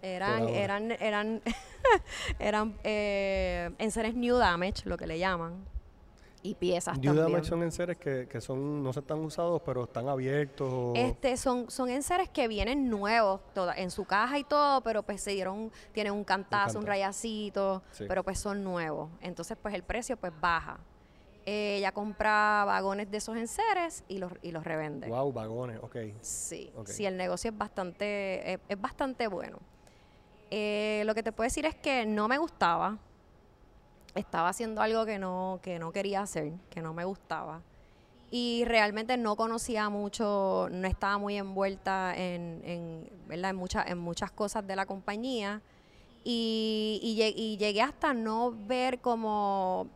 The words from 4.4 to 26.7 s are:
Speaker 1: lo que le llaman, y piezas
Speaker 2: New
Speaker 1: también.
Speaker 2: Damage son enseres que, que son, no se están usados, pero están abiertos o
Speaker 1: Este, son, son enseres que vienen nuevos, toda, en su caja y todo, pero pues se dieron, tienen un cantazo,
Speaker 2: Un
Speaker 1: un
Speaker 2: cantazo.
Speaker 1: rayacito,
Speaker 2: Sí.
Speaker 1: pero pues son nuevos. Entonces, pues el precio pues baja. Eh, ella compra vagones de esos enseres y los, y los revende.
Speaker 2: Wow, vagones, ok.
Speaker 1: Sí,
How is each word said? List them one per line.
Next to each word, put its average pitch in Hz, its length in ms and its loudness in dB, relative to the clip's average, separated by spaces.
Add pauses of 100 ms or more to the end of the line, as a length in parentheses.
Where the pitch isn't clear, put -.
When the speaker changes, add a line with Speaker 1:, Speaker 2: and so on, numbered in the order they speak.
Speaker 1:
lo 175 120 -2
que 160 100 -8
le 160 120 -4
llaman, 180 460 -2 (760)
y - 100 -4
piezas 175 460 0
Speaker 2:
New 131 60 0 (100)
Speaker 1:
también. 156 100 6
Speaker 2:
Damage 165 240 2
son 165 140 2
enseres 170 340 -2
que, 127 320 -2
que 120 100 -6
son, 143 440 -2
no 131 100 -2
se 143 60 -4
están 151 200 -4
usados, 160 460 0
pero 123 200 -2
están 117 220 -4
abiertos 135 640 0
o 123 240 0
Speaker 1:
Este, 247 400 2
son, 247 360 0
son 254 180 -2
enseres 320 400 0
que 262 180 0
vienen 233 440 2
nuevos, 202 500 4 (140)
toda, 180 180 0
en 185 160 -2
su 185 160 -4
caja 233 320 2
y 285 60 0
todo, 285 380 6
pero 220 200 0
pues 202 180 -4
se 208 120 -4
dieron, 196 400 -2 (220)
tienen 208 200 0
un 208 100 -2
cantazo, 202 540 2
Speaker 2:
Un 214 60 -4
Speaker 1:
un - 20 -4
Speaker 2:
cantazo. - 20 -2
Speaker 1:
rayacito, 196 960 0 (100)
Speaker 2:
Sí. - 160 -10
Speaker 1:
pero 202 160 0
pues 185 160 -2
son 202 240 -2
nuevos. 160 460 -2 (100)
Entonces, 175 400 -8
pues 208 140 -4
el 185 80 -2
precio 226 340 -4
pues 180 240 -6
baja. 165 380 2 (720)
Eh, 208 320 0
ella 190 120 2
compra 214 760 4
vagones 196 440 0
de 208 80 -4
esos 220 180 -6
enseres 339 720 0
y 196 120 -6
los, 180 120 -4 (120)
y 170 80 -6
los 160 120 -6
revende. 156 440 -4
Speaker 2:
Wow, 131 260 0
vagones, 113 480 -4
ok. 113 140 -12 (260)
Speaker 1:
Sí, - 540 -8